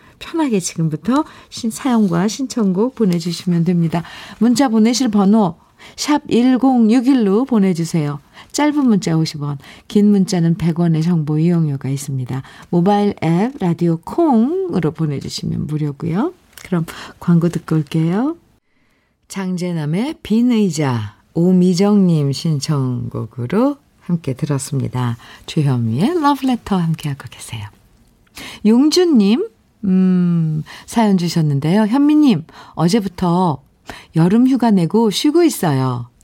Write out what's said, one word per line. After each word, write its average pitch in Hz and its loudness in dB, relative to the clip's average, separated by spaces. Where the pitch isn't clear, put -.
편하게 277 -2
지금부터 165 -2
신-, - -8
사연과 214 0
신청곡 220 -2
보내주시면 175 -2
됩니다. 165 0
문자 247 2
보내실 226 2
번호 202 2
샵 294 -2
일공육일로 240 2
보내주세요. 165 0
짧은 294 0
문자 185 2
오십 160 -2
원, 143 -6
긴 208 4
문자는 175 2
백 165 -2
원의 165 2
정보 156 0
이용료가 156 0
있습니다. 135 -6
모바일 202 2
앱 185 0
라디오 170 -2
콩으로 277 0
보내주시면 - -6
무료고요. 156 -4
그럼 170 -2
광고 170 2
듣고 165 -4
올게요. 170 -2
장재남의 180 -4
빈 233 2
의자, 151 0
오미정님 180 4
신청곡으로 131 -4
함께 165 -4
들었습니다. 123 -4
주현미의 139 0
러브레터 269 0
함께하고 160 -4
계세요. - -14
용준님, 285 4
음, 180 2
사연 214 2
주셨는데요. 165 0
현미님, 277 2
어제부터 180 0
여름 190 4
휴가 247 2
내고 208 2
쉬고 302 2
있어요. 131 -2